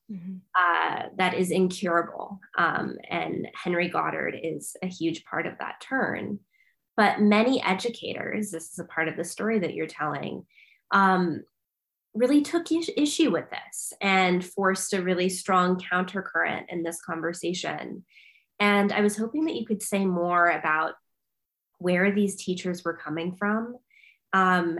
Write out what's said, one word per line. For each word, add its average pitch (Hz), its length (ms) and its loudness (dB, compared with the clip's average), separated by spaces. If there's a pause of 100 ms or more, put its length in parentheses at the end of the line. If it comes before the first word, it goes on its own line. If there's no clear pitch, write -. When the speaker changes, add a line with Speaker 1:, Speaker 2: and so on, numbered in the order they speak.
(100)
Speaker 1:
Mm-hmm. 185 260 -10 (220)
Speaker 2:
uh, 165 500 2 (100)
that 180 160 2
is 185 160 0
incurable. 180 920 0 (160)
Um, - 400 0 (140)
and 165 440 -4
Henry 175 340 -2
Goddard 156 540 -2
is 156 400 -8
a 185 40 -6
huge 165 380 -4
part - 220 -4
of - 120 -10
that - 240 -10
turn. 208 560 -2 (580)
But 208 240 4
many 214 420 6
educators, - 880 -4
this 160 220 -10
is - 60 -12
a 175 60 -8
part 160 240 -2
of 156 100 -6
the 170 60 -4
story 214 340 -2
that 165 160 -2
you're 160 120 -4
telling, - 600 -6 (460)
um, 185 500 4 (720)
really 262 260 6
took 339 320 -2
is-, 330 240 0
issue 294 340 2
with 165 200 -2
this - 500 -12
and 185 420 4
forced 190 520 0
a 190 80 0
really 180 260 2
strong 185 500 2
countercurrent 180 920 -2
in 170 120 -6
this 165 200 -6
conversation. 170 1000 -6 (560)
And 202 340 4
I 208 100 2
was 208 160 4
hoping 262 260 -2
that 320 120 -2
you 233 100 -6
could 208 160 -2
say 196 240 0
more 175 420 4
about 156 460 0 (800)
where 180 360 2
these 202 300 0
teachers 180 400 -4
were 165 140 -4
coming 165 400 -6
from, 226 400 -2 (560)
um, 180 480 4